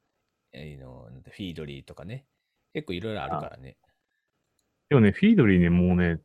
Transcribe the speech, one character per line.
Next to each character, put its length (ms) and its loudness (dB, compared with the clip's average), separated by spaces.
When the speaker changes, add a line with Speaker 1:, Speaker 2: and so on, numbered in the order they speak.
Speaker 1:
え 280 -18
ー 20 -20
の、 280 -20
な 80 -20
ん 40 -20
て、 80 -20
フ 80 -20
ィ 140 -10
ー 40 -16
ド 80 -12
リ 180 -16
ー 20 -20
と 100 -20
か 100 -20
ね。 220 -16
結 140 -10
構 60 -10
い 80 -8
ろ 120 -10
い 20 -8
ろ 80 -10
あ 40 -10
る 140 -8
か 100 -12
ら 60 -20
ね。 260 -20
Speaker 2:
あ。 60 -20
で 60 0
も 60 6
ね、 100 4
フ 160 0
ィ 60 6
ー 40 2
ド 100 4
リ 120 4
ー 20 4
ね、 100 4
も 240 2
う 20 2
ね、 280 0